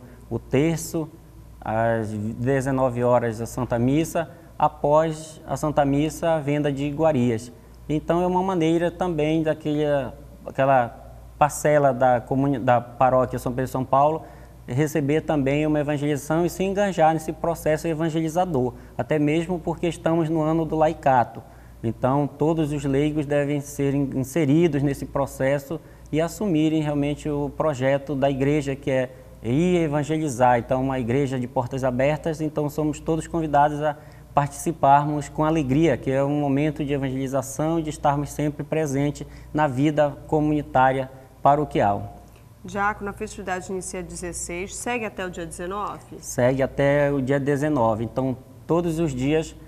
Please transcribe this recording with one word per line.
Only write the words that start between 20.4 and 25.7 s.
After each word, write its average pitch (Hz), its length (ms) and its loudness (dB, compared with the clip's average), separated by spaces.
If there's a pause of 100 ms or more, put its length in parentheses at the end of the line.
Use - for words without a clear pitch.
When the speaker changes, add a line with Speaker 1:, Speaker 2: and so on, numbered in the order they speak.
Speaker 1:
ano 160 240 2
do 156 100 -4
laicato. 147 680 2 (400)
Então 131 440 0
todos 156 460 0
os 143 120 -4
leigos 147 420 0
devem 143 340 0
ser 139 340 -2
in-, 139 200 0
inseridos 143 680 2
nesse 139 220 0
processo 139 760 -2 (320)